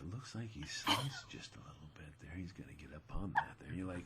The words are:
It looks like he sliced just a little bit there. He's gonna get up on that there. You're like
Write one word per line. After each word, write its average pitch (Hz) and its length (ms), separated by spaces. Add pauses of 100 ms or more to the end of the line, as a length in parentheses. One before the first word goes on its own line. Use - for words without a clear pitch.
It 78 80
looks 113 240
like 113 160
he 110 160
sliced - 640
just - 240
a - 80
little - 320
bit 78 160 (120)
there. 76 140
He's 90 160
gonna - 220
get 73 220
up 78 180
on 98 220
that - 240
there. - 120
You're 92 160
like 87 180